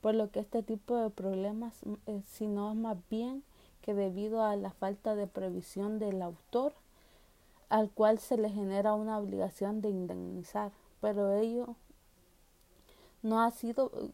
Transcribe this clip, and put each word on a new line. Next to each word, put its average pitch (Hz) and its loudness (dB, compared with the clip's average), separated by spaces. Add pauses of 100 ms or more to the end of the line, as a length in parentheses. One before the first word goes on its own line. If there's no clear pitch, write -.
por 214 2
lo 214 2
que 214 0
este 220 -2
tipo 226 -2
de 226 2
problemas, 202 -4 (260)
eh, 208 -6
si - -4
no 208 0
es 214 -2
más 226 -2 (100)
bien 247 -2 (380)
que 208 -2
debido 202 0
a 208 4
la 190 -4
falta 202 -2
de 202 -2
previsión 190 -4
del 202 0
autor, 240 -2 (960)
al 214 4
cual 220 6
se - 0
le 214 2
genera 202 2
una 214 0
obligación 196 -2
de 208 0
indemnizar, 185 -4 (300)
pero 202 2
ello 233 0 (1500)
no 220 2
ha 233 6
sido, 240 0 (240)